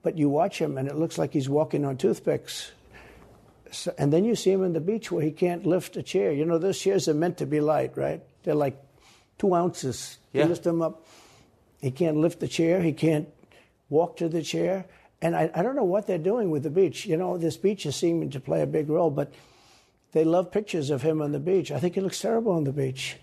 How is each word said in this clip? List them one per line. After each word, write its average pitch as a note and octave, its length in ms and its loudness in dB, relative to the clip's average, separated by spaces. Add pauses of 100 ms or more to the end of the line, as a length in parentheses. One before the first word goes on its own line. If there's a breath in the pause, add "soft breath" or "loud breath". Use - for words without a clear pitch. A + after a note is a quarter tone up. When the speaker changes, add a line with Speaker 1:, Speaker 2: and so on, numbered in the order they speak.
Speaker 1:
But E3 160 -4
you D3 100 2
watch D#3 300 0
him, D3+ 180 -2
and C3 100 -4
it C#3+ 100 -6
looks D#3+ 200 -4
like D#3+ 160 -2
he's C3+ 160 0
walking D3+ 380 0
on C3+ 100 -4
toothpicks. - 760 -2 (960 loud breath)
So, - 280 -8
and C#3+ 140 2
then F3 120 4
you A3+ 120 2
see F#3+ 160 2
him F#3+ 100 2
on F3+ 100 0
the D#3+ 80 -2
beach G#3 300 -4
where E3 140 -2
he D#3 80 0
can't F3 340 -2
lift F3 300 0
a D#3+ 60 -8
chair. F#3+ 280 0
You D3 140 0
know, E3 140 2
those F#3 200 0
chairs F#3+ 300 2
are D#3 60 2
meant E3+ 240 0
to D3 80 -4
be D3+ 140 0
light, C#3+ 360 0
right? C#3+ 260 -4 (220)
They're D#3 100 0
like C#3+ 260 0 (560 soft breath)
two G3 160 2
ounces. E3+ 680 -2 (140)
You C3+ 100 2
Speaker 2:
Yeah. D#3 40 6
Speaker 1:
lift E3 160 0
them E3+ 180 2
up. - 240 -4 (760 loud breath)
He C3+ 100 -2
can't D3+ 280 0
lift F3 200 2
the - 80 -4
chair. E3+ 360 2
He E3 100 2
can't D#3 360 2 (600 soft breath)
walk E3 300 2
to E3+ 100 -2
the D#3+ 140 -2
chair. F3+ 420 -2 (360 soft breath)
And E3 140 0
I, D#3+ 180 2
I E3+ 100 0
don't B3+ 120 0
know C#4 80 0
what G3 240 0
they're F3+ 120 -2
doing G3 320 0
with D3 120 0
the D3+ 80 -4
beach. E3+ 340 2
You E3+ 120 0
know, F3+ 200 -2
this E3 200 -2
beach G3+ 280 0
is C#3+ 120 -4
seeming E3 340 0
to C#3 80 -8
play D3+ 240 0
a D3 40 2
big D3+ 220 -2
role, F3 220 2
but C#3+ 220 -4 (800 soft breath)
they D#3+ 100 4
love F3 300 2
pictures F3+ 380 -2
of C3 120 0
him D#3 180 2
on D3 120 -2
the C#3+ 80 -2
beach. E3+ 320 0
I C#3+ 80 -2
think F3 160 0
he F#3+ 40 0
looks F#3 200 -4
terrible A3+ 320 0
on E3 100 2
the C#3 100 0
beach. C3+ 500 -4